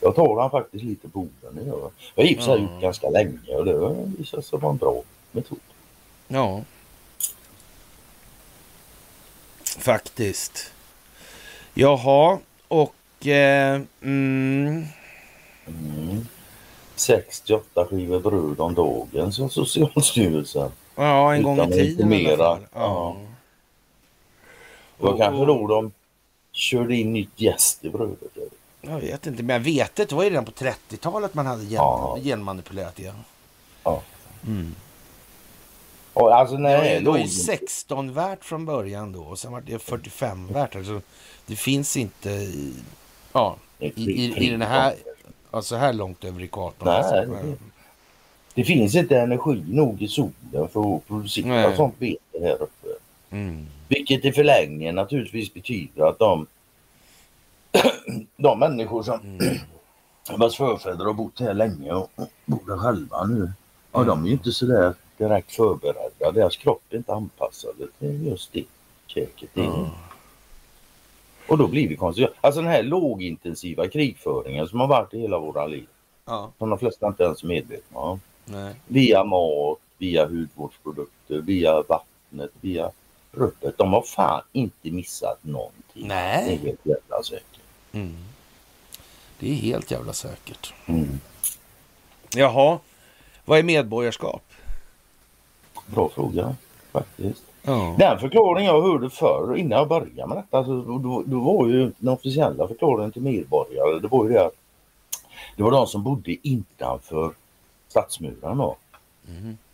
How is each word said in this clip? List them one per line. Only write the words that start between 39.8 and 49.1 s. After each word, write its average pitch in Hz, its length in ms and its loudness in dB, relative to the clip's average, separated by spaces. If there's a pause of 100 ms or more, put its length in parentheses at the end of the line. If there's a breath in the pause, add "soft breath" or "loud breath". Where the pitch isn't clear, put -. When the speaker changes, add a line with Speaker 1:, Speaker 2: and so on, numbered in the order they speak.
Speaker 2:
värt. 135 240 -4
Alltså, 98 240 -8 (460 loud breath)
det 110 100 -10
finns 139 400 -2
inte 101 340 -6
i, 87 420 -8 (600)
ja, 113 240 2 (220)
Speaker 1:
Ett - 200 -8
Speaker 2:
i, 113 40 -6 (100)
i, 123 340 0
i 123 40 2
den 113 120 -2
här, 131 280 2
Speaker 1:
krig. 151 120 -10 (480)
Speaker 2:
ja, 113 120 -6
så 117 140 -6
här 131 160 2
långt 98 320 -8
över 90 180 -10
ekvatorn, 90 460 -6
Speaker 1:
Nej, 87 80 6
Speaker 2:
alltså. 131 180 2 (200)
Speaker 1:
det, 139 220 -8 (960 soft breath)
det 117 100 0
finns 117 300 4
inte 170 240 6